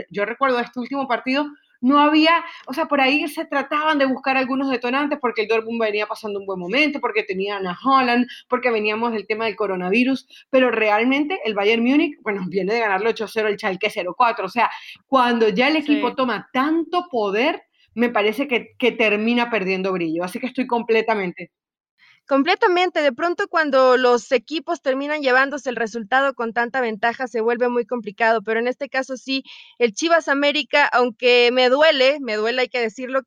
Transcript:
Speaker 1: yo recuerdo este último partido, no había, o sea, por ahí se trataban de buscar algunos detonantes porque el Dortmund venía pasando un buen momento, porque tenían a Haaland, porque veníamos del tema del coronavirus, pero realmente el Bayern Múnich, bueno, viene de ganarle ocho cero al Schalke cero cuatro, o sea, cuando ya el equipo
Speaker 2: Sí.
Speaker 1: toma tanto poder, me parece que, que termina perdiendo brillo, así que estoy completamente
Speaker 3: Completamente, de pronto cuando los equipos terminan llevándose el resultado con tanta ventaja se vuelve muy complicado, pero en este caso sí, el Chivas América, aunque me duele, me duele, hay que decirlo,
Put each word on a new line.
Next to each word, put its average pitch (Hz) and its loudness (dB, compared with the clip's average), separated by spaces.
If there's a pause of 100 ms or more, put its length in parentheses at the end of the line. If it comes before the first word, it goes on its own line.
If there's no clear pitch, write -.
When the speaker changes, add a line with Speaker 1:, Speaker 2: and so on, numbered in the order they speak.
(120)
Speaker 1:
yo 202 -2
recuerdo 240 -2
este - -8
último 262 -6
partido, 254 -2 (340)
no 277 4
había, 311 4 (240)
o 262 -10
sea, 311 -2
por 285 0
ahí 294 2
se 320 -8
trataban 302 -2
de 269 2
buscar 262 -2
algunos 262 -2
detonantes 277 -2
porque 226 -2
el 208 -4
Dortmund 226 -2
venía 208 -2
pasando 214 -8
un 196 -12
buen 190 -6
momento, 269 -2
porque 220 -2
tenían 196 -6
a 180 -6
Haaland, 247 2 (240)
porque 247 0
veníamos 220 -2
del 208 -6
tema 220 -4
del 202 -4
coronavirus, 208 0 (240)
pero 254 4
realmente 240 0
el 220 -2
Bayern 214 2
Múnich, 294 2
bueno, 202 -6
viene 185 -2
de 233 0
ganarle 214 0
ocho 214 -4
cero 214 -2
al 202 -2
Schalke 208 -4
cero 180 -6
cuatro, 226 2
o - -12
sea, 214 0 (340)
cuando 240 2
ya 214 2
el 311 2
equipo 294 0
Speaker 2:
Sí. - -6
Speaker 1:
toma 240 -4
tanto 320 -2
poder, 233 0 (320)
me 240 2
parece 220 0
que, 233 -4
que 240 2
termina 233 0
perdiendo 190 -2
brillo, 170 -2
así 185 -8
que 254 -6
estoy 254 -6
completamente 220 -2 (760)
Speaker 3:
Completamente, 349 2
de 285 2
pronto 339 -4
cuando 262 4
los 247 2
equipos 302 -2
terminan 285 -2
llevándose 269 0
el 240 -6
resultado 233 -2
con 226 -6
tanta 240 -2
ventaja 226 -2
se 233 -4
vuelve 240 0
muy 240 -2
complicado, 226 -2
pero 220 -2
en 240 -2
este 254 -6
caso 262 -4
sí, 269 -6 (340)
el 233 0
Chivas 330 2
América, 285 2
aunque 247 4
me 254 4
duele, 285 4
me 226 -4
duele, 233 0
hay 247 0
que 247 -4
decirlo, 254 -4